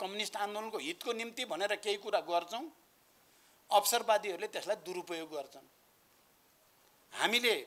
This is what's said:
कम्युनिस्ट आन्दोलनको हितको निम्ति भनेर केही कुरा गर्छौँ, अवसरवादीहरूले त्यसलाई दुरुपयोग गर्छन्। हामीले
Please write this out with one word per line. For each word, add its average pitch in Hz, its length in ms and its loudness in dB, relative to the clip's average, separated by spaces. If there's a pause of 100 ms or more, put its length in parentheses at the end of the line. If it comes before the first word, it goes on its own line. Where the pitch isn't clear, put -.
कम्युनिस्ट 202 360 -4
आन्दोलनको 214 420 -4
हितको 175 340 -4
निम्ति 233 320 -6
भनेर 202 320 0
केही 208 200 -2
कुरा 202 240 0
गर्छौँ, 175 440 -2 (1080)
अवसरवादीहरूले 208 800 4
त्यसलाई 190 360 -2
दुरुपयोग 170 480 -6
गर्छन्। 139 340 -10 (1500)
हामीले 220 420 4 (120)